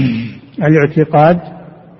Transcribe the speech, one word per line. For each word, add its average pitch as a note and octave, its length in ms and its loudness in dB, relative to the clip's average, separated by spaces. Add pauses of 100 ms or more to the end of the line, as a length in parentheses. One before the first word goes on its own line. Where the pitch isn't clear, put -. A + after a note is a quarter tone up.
<clears throat> A#2 640 -6
الاعتقاد، D#3 720 2 (600)